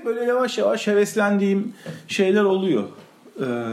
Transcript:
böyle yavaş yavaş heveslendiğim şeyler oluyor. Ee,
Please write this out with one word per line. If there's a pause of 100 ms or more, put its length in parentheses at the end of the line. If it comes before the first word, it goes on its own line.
böyle
yavaş
yavaş
heveslendiğim (360)
şeyler
oluyor. (580)
Ee, (280)